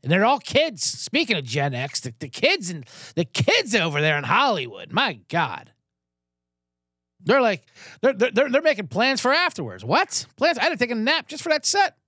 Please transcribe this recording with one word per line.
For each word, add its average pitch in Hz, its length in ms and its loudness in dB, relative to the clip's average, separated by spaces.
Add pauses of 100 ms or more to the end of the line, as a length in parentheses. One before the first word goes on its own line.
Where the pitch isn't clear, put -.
And 127 100 -2
they're 190 140 4
all 269 140 2
kids. 285 440 -2
Speaking - 540 -2
of 143 60 -6
Gen 135 320 -2
X, 131 240 -6
the, 117 180 -10
the 147 100 -12
kids 247 440 0
and 147 160 -12 (260)
the 170 100 0
kids 269 520 0
over 160 260 2
there 151 160 2
in 143 60 -4
Hollywood, 131 680 0
my 185 280 0 (100)
God. 131 400 -4 (1500)
They're 247 180 4
like, 208 260 0 (340)
they're, 262 120 4
they're, 220 180 2
they're, 254 180 2
they're 277 140 2
making 277 240 0
plans 240 340 0
for 254 100 2
afterwards. 139 540 -2
What? 269 400 0 (120)
Plans? 320 200 2
I 320 60 -2
had 302 60 2
to 311 80 -4
take 240 120 0
a 233 60 -4
nap 262 320 0
just 294 160 -12
for 359 60 -6
that 302 180 0
set. 392 280 2 (120)